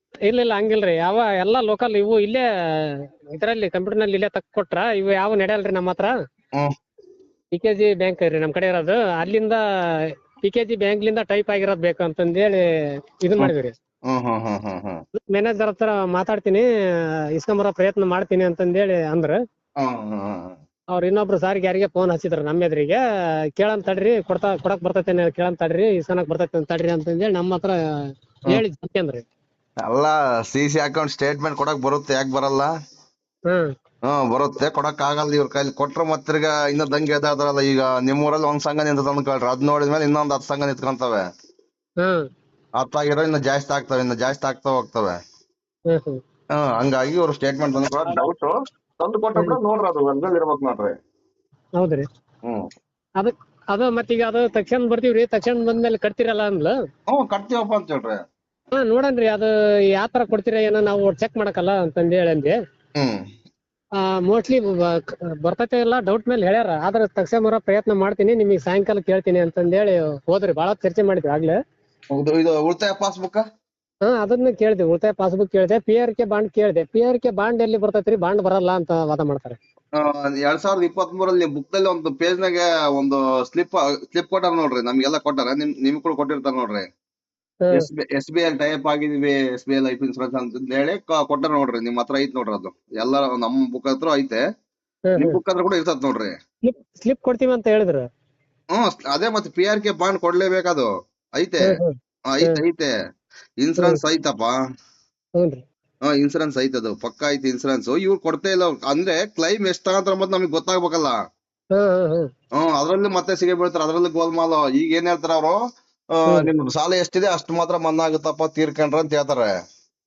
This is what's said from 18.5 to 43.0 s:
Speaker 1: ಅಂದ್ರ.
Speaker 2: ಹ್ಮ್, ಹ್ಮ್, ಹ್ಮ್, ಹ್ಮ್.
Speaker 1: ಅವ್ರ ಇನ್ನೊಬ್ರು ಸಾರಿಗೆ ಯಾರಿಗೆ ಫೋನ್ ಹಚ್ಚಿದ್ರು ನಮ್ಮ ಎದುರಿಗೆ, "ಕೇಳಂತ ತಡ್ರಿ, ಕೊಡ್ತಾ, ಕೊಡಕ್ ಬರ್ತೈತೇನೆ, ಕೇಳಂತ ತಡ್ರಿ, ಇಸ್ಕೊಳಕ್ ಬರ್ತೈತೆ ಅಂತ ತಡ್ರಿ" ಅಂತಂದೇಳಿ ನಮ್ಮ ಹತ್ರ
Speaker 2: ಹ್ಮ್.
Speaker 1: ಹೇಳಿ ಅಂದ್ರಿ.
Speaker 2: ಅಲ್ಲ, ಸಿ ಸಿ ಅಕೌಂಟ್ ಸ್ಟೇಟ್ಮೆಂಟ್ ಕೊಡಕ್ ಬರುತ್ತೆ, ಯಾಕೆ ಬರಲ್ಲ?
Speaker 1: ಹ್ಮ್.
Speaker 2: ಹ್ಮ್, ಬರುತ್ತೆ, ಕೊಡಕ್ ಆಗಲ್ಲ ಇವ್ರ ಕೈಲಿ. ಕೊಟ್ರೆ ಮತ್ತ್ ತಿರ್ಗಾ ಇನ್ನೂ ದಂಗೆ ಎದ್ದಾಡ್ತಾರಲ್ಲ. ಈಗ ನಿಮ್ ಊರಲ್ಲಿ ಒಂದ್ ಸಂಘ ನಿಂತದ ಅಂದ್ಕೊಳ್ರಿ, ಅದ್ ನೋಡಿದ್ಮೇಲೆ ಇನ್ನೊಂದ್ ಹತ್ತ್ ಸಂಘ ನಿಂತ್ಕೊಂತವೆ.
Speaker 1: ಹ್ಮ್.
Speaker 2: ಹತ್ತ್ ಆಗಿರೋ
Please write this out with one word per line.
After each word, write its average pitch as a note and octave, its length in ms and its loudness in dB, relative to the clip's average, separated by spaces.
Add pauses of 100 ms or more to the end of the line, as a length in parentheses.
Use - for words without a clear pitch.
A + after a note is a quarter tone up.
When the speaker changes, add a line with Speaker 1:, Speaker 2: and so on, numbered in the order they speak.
Speaker 1:
ಅಂದ್ರ. E3 380 0 (460)
Speaker 2:
ಹ್ಮ್, C#3 100 -2
ಹ್ಮ್, A2 240 -6
ಹ್ಮ್, G2 360 -6
ಹ್ಮ್. F2+ 80 -18 (340)
Speaker 1:
ಅವ್ರ F3+ 140 0
ಇನ್ನೊಬ್ರು G3 360 0
ಸಾರಿಗೆ F#3 280 0
ಯಾರಿಗೆ F#3+ 200 0
ಫೋನ್ F3+ 240 0
ಹಚ್ಚಿದ್ರು E3 300 -2
ನಮ್ಮ D#3+ 220 0
ಎದುರಿಗೆ, D#3 340 0 (520)
"ಕೇಳಂತ G#3 360 -2
ತಡ್ರಿ, G3+ 380 0
ಕೊಡ್ತಾ, F#3+ 340 -2
ಕೊಡಕ್ F3+ 260 -2
ಬರ್ತೈತೇನೆ, F3+ 480 0
ಕೇಳಂತ F3 280 -4
ತಡ್ರಿ, F3 280 0
ಇಸ್ಕೊಳಕ್ F3+ 420 0
ಬರ್ತೈತೆ E3 280 -2
ಅಂತ D#3 120 -2
ತಡ್ರಿ" E3+ 200 -2
ಅಂತಂದೇಳಿ E3+ 440 0
ನಮ್ಮ F3+ 200 0
ಹತ್ರ F3+ 160 -2
Speaker 2:
ಹ್ಮ್. D3+ 840 -4
Speaker 1:
ಹೇಳಿ G3+ 480 -2
ಅಂದ್ರಿ. C#3 200 -4 (640)
Speaker 2:
ಅಲ್ಲ, B2 220 0 (360)
ಸಿ C#3+ 280 0
ಸಿ D3+ 100 0
ಅಕೌಂಟ್ D3 320 -2
ಸ್ಟೇಟ್ಮೆಂಟ್ C#3+ 460 -2
ಕೊಡಕ್ C#3 240 -2
ಬರುತ್ತೆ, C#3 320 0
ಯಾಕೆ C3+ 180 0
ಬರಲ್ಲ? C3+ 300 0 (880)
Speaker 1:
ಹ್ಮ್. E3 260 0 (300)
Speaker 2:
ಹ್ಮ್, C3+ 280 0
ಬರುತ್ತೆ, C3+ 360 0
ಕೊಡಕ್ D3 320 -4
ಆಗಲ್ಲ D3 320 0
ಇವ್ರ C#3+ 140 2
ಕೈಲಿ. C#3 240 -4
ಕೊಟ್ರೆ C#3+ 340 -4
ಮತ್ತ್ D3+ 220 -2
ತಿರ್ಗಾ D3+ 400 0
ಇನ್ನೂ D3 180 0
ದಂಗೆ D3 280 0
ಎದ್ದಾಡ್ತಾರಲ್ಲ. C#3+ 480 0
ಈಗ C3+ 200 2 (200)
ನಿಮ್ C#3 240 2
ಊರಲ್ಲಿ D3+ 220 0
ಒಂದ್ D3 140 0
ಸಂಘ D3+ 200 -2
ನಿಂತದ C#3+ 260 0
ಅಂದ್ಕೊಳ್ರಿ, C3+ 400 -2
ಅದ್ B2+ 160 -2
ನೋಡಿದ್ಮೇಲೆ D3 420 2
ಇನ್ನೊಂದ್ D3 280 2
ಹತ್ತ್ C3+ 140 -4
ಸಂಘ C#3+ 160 -4
ನಿಂತ್ಕೊಂತವೆ. B2+ 600 -2 (760)
Speaker 1:
ಹ್ಮ್. F3 320 -2 (460)
Speaker 2:
ಹತ್ತ್ B2+ 220 -2
ಆಗಿರೋ D3 260 2